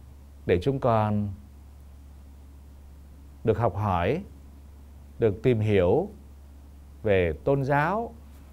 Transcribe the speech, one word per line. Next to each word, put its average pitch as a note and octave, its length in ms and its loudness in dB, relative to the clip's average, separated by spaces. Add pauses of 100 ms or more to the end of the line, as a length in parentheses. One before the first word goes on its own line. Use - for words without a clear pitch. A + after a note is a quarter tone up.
(460)
để F2+ 160 0
chúng C#3 180 -4
con G#2+ 480 0 (2250)
được G#2+ 140 2
học A#2 180 0
hỏi, G#2 480 -2 (920)
được A2 240 0
tìm B2 180 2
hiểu G#2+ 480 2 (920)
về F#2 300 2 (120)
tôn C#3 200 0
giáo, D#3+ 500 -2 (380)